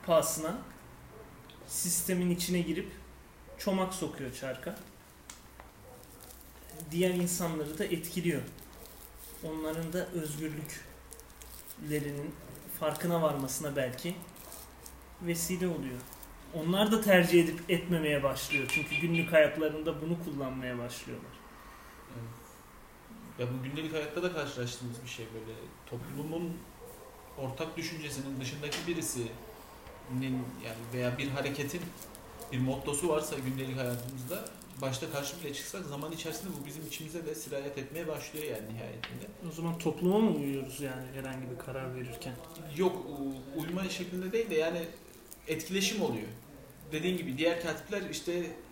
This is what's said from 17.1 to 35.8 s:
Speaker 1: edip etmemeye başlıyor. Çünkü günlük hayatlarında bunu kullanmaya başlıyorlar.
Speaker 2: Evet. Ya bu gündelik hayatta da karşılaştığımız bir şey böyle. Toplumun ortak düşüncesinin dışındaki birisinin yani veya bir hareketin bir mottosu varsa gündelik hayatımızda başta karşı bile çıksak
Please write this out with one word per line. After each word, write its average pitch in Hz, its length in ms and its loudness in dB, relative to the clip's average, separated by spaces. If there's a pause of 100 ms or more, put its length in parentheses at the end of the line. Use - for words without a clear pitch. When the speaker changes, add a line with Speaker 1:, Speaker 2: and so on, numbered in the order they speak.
Speaker 1:
edip 160 160 2 (100)
etmemeye 165 540 4
başlıyor. 135 460 4
Çünkü 151 260 2
günlük 165 380 4
hayatlarında 156 680 6
bunu 165 240 2
kullanmaya 131 520 -2
başlıyorlar. - 540 -6 (840)
Speaker 2:
Evet. 113 160 -8 (1120)
Ya 123 80 0 (120)
bu 123 40 -4
gündelik 156 300 -2
hayatta 156 300 0
da 180 100 2
karşılaştığımız 123 720 -4
bir - 60 -10
şey 113 240 -6
böyle. 110 240 -8 (280)
Toplumun 160 720 -4 (800)
ortak 143 400 -4
düşüncesinin 139 640 -4
dışındaki 147 360 -4 (100)
birisinin 127 440 0 (1300)
yani 113 120 -4 (160)
veya 123 240 2
bir 139 120 0
hareketin 143 520 0 (680)
bir 127 80 0
mottosu 139 500 2
varsa 151 300 4
gündelik 131 380 -2
hayatımızda 127 680 -2 (360)
başta 135 300 -2
karşı 139 320 -2
bile 139 100 -4
çıksak - 320 -6